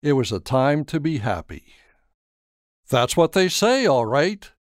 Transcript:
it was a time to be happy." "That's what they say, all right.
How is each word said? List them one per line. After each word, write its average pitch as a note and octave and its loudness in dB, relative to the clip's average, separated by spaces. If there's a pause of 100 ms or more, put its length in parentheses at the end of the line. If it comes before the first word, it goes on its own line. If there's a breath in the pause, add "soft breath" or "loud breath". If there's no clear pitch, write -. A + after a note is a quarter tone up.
it D3 2
was B2 0
a F#2+ -4
time C#3 0
to E3 -6
be D3+ -4
happy." F2+ -8 (1120 soft breath)
"That's B2 0
what E3 2
they F#3 2
say, B3 0
all B2+ 2
right. D#3 -2 (100)